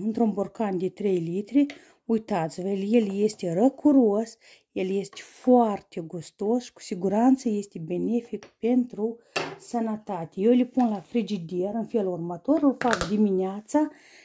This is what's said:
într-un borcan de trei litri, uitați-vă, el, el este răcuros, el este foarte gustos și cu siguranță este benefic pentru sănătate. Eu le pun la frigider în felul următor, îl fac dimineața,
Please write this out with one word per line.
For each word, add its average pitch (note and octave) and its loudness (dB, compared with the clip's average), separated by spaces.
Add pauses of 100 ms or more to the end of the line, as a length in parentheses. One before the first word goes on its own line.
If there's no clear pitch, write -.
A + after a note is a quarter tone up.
într-un A3 0
borcan G3 -4
de F#3 -2
trei F#3+ -2
litri, G3+ 0 (380)
uitați-vă, F#3+ -2
el, G3 -2
el G3+ 2
este G#3 0
răcuros, A3+ 4 (360)
el F#3+ -4
este G3 -6
foarte A3+ 2
gustos G3 -4
și - -20
cu - -20
siguranță G#3+ 2
este G#3 -4
benefic F3+ -4
pentru A#3 -2 (400)
sănătate. G#3+ -6
Eu A3 4
le B3 4
pun B3 0
la G#3 -4
frigider F#3 -6
în A3+ -6
felul G3 -2
următor, F3 -2
îl C#4 2
fac - -2
dimineața, G#3 0 (340)